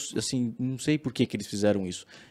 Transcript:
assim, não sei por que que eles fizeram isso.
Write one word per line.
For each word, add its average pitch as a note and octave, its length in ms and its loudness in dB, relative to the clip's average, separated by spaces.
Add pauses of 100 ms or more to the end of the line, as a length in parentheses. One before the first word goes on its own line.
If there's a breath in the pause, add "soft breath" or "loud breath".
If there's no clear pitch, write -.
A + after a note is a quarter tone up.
(160)
assim, A#2+ 420 0
não B2+ 200 -2
sei D3+ 180 2
por C3+ 160 -4
que B2 140 4
que - 100 -4
eles G#2 100 -6
fizeram G2+ 400 4
isso. - 200 -8 (240 soft breath)